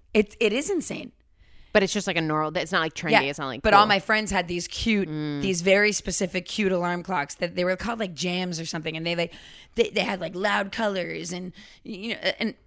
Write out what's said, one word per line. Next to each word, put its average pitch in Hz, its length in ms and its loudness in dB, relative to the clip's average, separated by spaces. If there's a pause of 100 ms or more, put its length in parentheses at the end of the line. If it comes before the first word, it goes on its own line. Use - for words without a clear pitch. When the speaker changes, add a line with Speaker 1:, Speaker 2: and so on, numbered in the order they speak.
(140)
Speaker 1:
It, 214 260 2
it 214 140 2
is 277 160 -2
insane. - 420 -4 (600)
Speaker 2:
But 208 100 6
it's 185 100 2
just, 202 140 -2
like, 180 100 0
a 170 40 2
normal, 156 360 0
it's 160 140 -4
not, 185 80 2
like, 160 140 0
trendy. 180 180 -4
Speaker 1:
Yeah. 214 120 8
Speaker 2:
It's 143 160 -4
not, 143 80 -4
like, 127 140 -8
Speaker 1:
But 214 120 4
all 202 100 12
Speaker 2:
cool. 214 60 2
Speaker 1:
my 202 100 4
friends 214 320 0
had 185 160 0
these 175 200 -4
cute, 208 420 0
Speaker 2:
Mm. 151 320 -4
Speaker 1:
these 180 200 0
very 202 300 6
specific 185 540 -2
cute 196 260 0
alarm 175 320 0
clocks 160 320 -4
that - 200 -6
they 180 100 0
were 185 100 2
called, 226 240 -6
like, 190 140 -6
jams 175 460 -4
or 165 60 -8
something. 160 320 -6
And 165 80 -6
they, 170 100 -2
like, 170 180 -2 (420)
they, - 140 2
they 190 120 -2
had, 190 200 -2
like, 170 140 -6
loud 202 360 0
colors 170 640 -4
and, 180 180 -10 (320)
you 214 300 -8
know, - 60 -8 (200)
and 220 140 -4 (140)